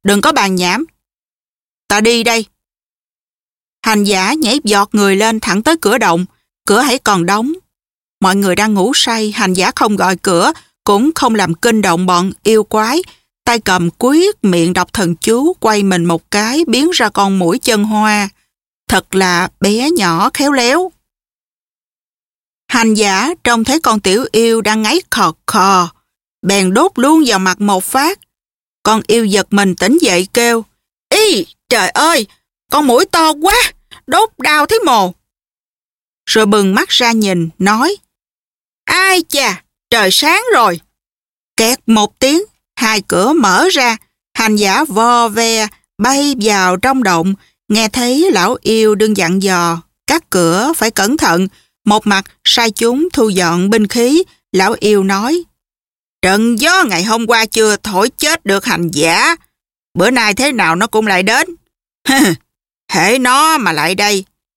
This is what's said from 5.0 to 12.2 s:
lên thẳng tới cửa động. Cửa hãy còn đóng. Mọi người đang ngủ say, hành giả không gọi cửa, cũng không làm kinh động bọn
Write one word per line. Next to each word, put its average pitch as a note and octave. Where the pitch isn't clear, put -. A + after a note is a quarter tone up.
lên A3
thẳng G3+
tới D#4+
cửa A3
động. F#3
Cửa G#3
hãy C4+
còn F#3+
đóng. A3
Mọi F#3+
người G3
đang G#3+
ngủ G3+
say, A3
hành G#3
giả F#3
không A3
gọi F#3
cửa, F#3+
cũng G#3+
không A#3
làm F#3
kinh A3+
động F#3
bọn F3+